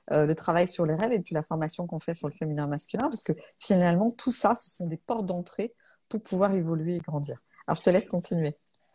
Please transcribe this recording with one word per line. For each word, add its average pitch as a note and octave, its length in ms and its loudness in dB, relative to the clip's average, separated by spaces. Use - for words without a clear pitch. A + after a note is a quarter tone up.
euh, D3+ 140 4
le F#3 80 2
travail E3+ 340 2
sur E3+ 180 -2
les D#3 80 0
rêves G#3+ 180 0
et A3 80 2
puis F3 140 -6
la D#3 80 0
formation D#3+ 440 -4
qu'on E3+ 120 -8
fait E3 160 -6
sur D#3 140 -6
le C#3+ 60 -8
féminin D3 320 -4
masculin, D3+ 420 -4
parce B3 160 -6
que - 80 0
finalement, F3+ 520 4
tout - 200 -4
ça, A3+ 240 4
ce - 160 0
sont - 160 -4
des E3 120 -6
portes A3+ 280 -4
d'entrée F3+ 460 -6
pour A3 140 -6
pouvoir G3 320 2
évoluer E3 420 0
et E3+ 40 -4
grandir. C#3+ 380 -6
Alors, E3 100 0
je - 60 -8
te F#3+ 80 6
laisse F3+ 180 4
continuer. E3+ 460 -2